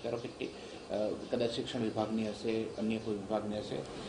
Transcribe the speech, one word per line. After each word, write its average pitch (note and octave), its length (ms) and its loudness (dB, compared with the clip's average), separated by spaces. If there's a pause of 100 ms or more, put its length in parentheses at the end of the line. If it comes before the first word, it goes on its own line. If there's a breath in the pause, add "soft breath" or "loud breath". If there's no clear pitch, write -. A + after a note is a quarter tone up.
ધારો A#2 140 0 (200)
કે, - 80 0
અ, - 600 -2 (220)
કદાચ A#2+ 200 4
શિક્ષણ B2 300 -2
વિભાગની A2 480 2
હશે, A2 360 2
અન્ય A2 340 0
કોઈ A2 160 0
વિભાગની G#2 440 0
હશે. G#2 180 -2 (320 loud breath)